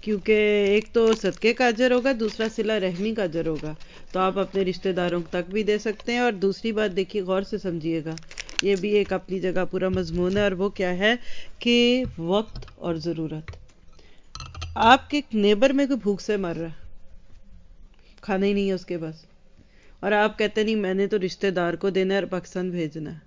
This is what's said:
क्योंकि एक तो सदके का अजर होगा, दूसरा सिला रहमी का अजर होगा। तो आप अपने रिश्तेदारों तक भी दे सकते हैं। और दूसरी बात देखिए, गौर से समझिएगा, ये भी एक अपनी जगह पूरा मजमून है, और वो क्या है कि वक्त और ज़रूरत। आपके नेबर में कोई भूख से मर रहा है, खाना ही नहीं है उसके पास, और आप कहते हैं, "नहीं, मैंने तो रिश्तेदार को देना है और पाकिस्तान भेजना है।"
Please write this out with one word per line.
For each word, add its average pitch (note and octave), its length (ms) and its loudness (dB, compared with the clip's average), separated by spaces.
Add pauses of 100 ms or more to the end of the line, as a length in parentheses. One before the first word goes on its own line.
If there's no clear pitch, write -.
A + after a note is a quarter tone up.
क्योंकि G#3+ 300 0 (440)
एक G#3+ 160 0
तो A3+ 220 6
सदके A3 380 0
का B3 140 2
अजर A#3+ 260 4
होगा, B3 200 2
दूसरा A3 360 -2
सिला A3 280 0
रहमी F#3+ 380 0
का G#3+ 80 -2
अजर E3 240 -2
होगा। D3+ 300 -4 (380)
तो F#3 60 0
आप F#3+ 180 2
अपने G3 240 0
रिश्तेदारों F3+ 600 0
तक F3+ 240 -4
भी G3+ 180 -2
दे G#3 140 2
सकते G#3+ 340 -4
हैं। A#3+ 80 2
और B3 120 2
दूसरी G3 400 -2
बात G#3+ 180 0
देखिए, F#3+ 320 -2
गौर F#3+ 220 0
से G3+ 140 -6
समझिएगा, E3 580 -4 (480)
ये G3 120 2
भी F#3+ 140 -2
एक G3+ 220 2
अपनी F#3 280 -4
जगह F3+ 240 0
पूरा F#3 260 -2
मजमून F3+ 460 0
है, G#3 80 2
और G3 100 0
वो G3 160 -2
क्या F#3 200 -2
है G#3 280 2 (440)
कि A#3+ 420 4 (140)
वक्त F#3+ 600 -2
और E3 200 -4
ज़रूरत। D#3+ 480 -6 (1300)
आपके C4 460 6 (120)
नेबर G#3 380 4
में C#4 160 2
कोई C4+ 80 0
भूख G3+ 240 -2
से G#3 160 -2
मर F3+ 200 -2
रहा E3 120 -6
है, D#3 80 -12 (1500)
खाना G3 220 0
ही G3+ 80 2
नहीं G3+ 140 2
है F#3+ 60 0
उसके F3+ 220 -6
पास, D#3+ 300 -10 (800)
और G3+ 80 2
आप G#3 260 2
कहते G#3+ 220 0
हैं, G#3+ 60 2
"नहीं, A3 100 2
मैंने G3 300 0
तो G#3 100 0
रिश्तेदार F3+ 600 0
को G3 140 0
देना F#3+ 240 2
है G3 60 4
और F3+ 60 -4
पाकिस्तान F#3 440 -6
भेजना D#3 400 -6
है।" D#3 160 -14